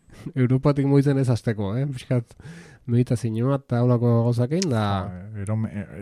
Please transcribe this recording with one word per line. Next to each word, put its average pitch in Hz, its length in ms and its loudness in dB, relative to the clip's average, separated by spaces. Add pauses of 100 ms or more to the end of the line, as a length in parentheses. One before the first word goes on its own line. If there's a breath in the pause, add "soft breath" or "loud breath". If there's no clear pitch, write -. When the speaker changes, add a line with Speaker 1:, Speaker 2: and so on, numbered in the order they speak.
Speaker 1:
<laughs> - 340 -18
Europatik 135 500 2
mugitzen 139 320 4
ez 131 120 0
hasteko, 107 480 -2
eh? 139 100 -2
Piskat 127 480 -4 (500 loud breath)
meditazioa 120 720 0
eta 123 260 -2
holako 120 440 4
gauzakein, 127 440 0
da 101 360 0
Speaker 2:
Ah, 98 340 -12
erome-, 110 320 -4 (300)